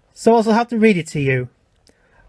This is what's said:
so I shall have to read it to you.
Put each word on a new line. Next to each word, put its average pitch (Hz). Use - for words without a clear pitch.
so -
I 233
shall 220
have 233
to 240
read 214
it 160
to 156
you. 131